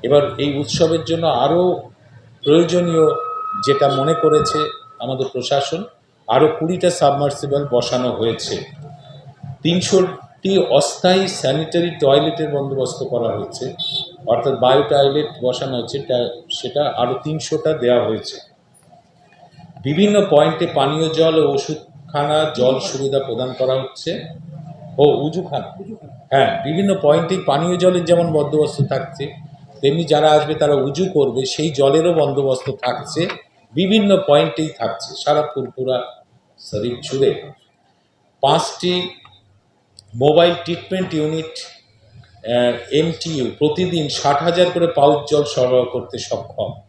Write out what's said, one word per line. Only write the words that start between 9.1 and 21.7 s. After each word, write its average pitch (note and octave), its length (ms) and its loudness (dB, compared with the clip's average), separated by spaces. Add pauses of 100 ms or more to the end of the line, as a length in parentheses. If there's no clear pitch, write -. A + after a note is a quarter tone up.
তিনশোটি F#3 920 0 (260)
অস্থায়ী F#3 440 2 (160)
স্যানিটারি D#3+ 500 0 (120)
টয়লেটের D3 540 2
বন্দোবস্ত C3+ 440 -4 (120)
করা A#2+ 240 -2
হয়েছে, - 300 -8 (680)
অর্থাৎ C3+ 300 0
বায়ো C3+ 260 4
টয়লেট C#3 400 2 (160)
বসানো B2+ 340 -4
হচ্ছে, A#2 180 -8 (100)
তা, B2+ 100 0 (420)
সেটা C#3+ 240 -2 (180)
আরও B2 120 0 (120)
তিনশোটা D#3 460 -2 (120)
দেওয়া A#2+ 240 4
হয়েছে। G#2+ 280 -6 (1500)
বিভিন্ন G3 300 4 (180)
পয়েন্টে D#3+ 320 4 (120)
পানীয় D3+ 300 0 (120)
জল D#3+ 200 4
ও D3+ 40 4 (120)
ওষুধখানা, D3+ 840 -4 (220)